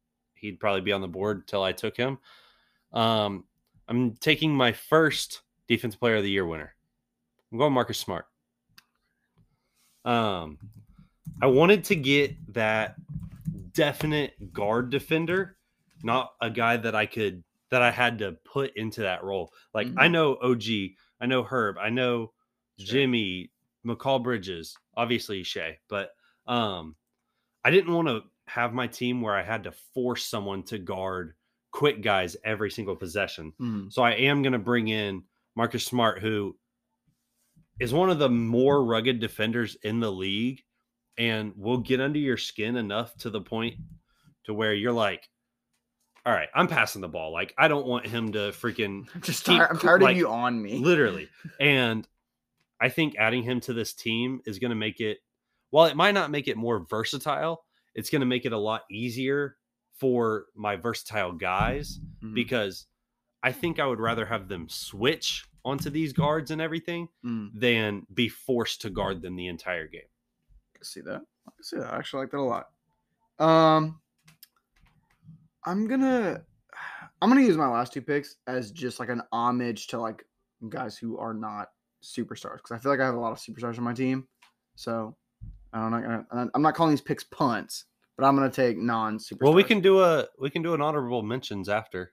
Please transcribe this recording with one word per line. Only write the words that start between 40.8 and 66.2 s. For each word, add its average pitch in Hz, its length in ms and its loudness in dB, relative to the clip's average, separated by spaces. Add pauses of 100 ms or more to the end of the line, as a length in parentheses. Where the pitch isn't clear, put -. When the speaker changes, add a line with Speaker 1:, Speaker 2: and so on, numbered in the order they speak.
Speaker 1:
and 110 400 -2
will 113 220 -2
get 123 220 0
under 147 180 0
your 131 180 0
skin 113 400 -4
enough 113 420 -4
to 117 120 -8
the 104 100 -6
point 113 360 -6 (680)
to 110 100 -6
where 107 200 0
you're 113 180 0
like, 104 360 0 (1000)
"All 120 60 4
right, 80 220 0
I'm 175 140 4
passing 117 320 0
the 90 80 -8
ball." 80 240 -8
Like, 87 240 -4
I 151 120 8
don't 147 180 0
want 120 200 -2
him 110 260 -4
to 104 180 -2
freaking 101 600 -4
Speaker 2:
<laughs> - 40 -16
I'm 175 80 -14
just - 220 -4
Speaker 1:
keep 175 140 6
Speaker 2:
tired, 165 120 6
I'm 165 80 0
Speaker 1:
cl-, 160 140 4
Speaker 2:
tired 190 100 8
Speaker 1:
like, 127 100 8
Speaker 2:
of 180 60 2
you 156 100 2
on 117 320 0
me. 107 180 -6
Speaker 1:
literally. 123 500 4 (160)
Speaker 2:
<laughs> - 160 -10
Speaker 1:
And 123 460 4 (760)
I 120 80 4
think 151 280 0
adding 113 280 2
him 123 160 -2
to 123 120 -6
this 113 220 -4
team 123 500 -4
is 101 140 -8
gonna 120 160 -2
make 107 260 -4
it, 107 180 -2 (520)
while 160 160 8
it 143 100 0
might 196 180 6
not 170 180 0
make 143 160 -2
it 113 80 -2
more 113 240 0
versatile, 143 840 -4 (300)
it's - 160 -8
gonna 139 160 2
make 127 180 0
it 120 80 -4
a 110 60 -2
lot 107 320 -2
easier 131 640 -4 (400)
for 117 500 0 (100)
my 104 200 -4
versatile 104 560 -4
guys 101 680 -2 (240)
Speaker 2:
Mm-hmm. 110 100 -10
Speaker 1:
because 113 520 -4 (560)
I 127 100 0
think 165 260 -4
I 143 80 0
would 117 140 -2
rather 113 240 0
have 104 240 -6
them 85 220 -8
switch - 720 -4 (220)
onto 139 240 -4
these 151 240 -4
guards 156 360 0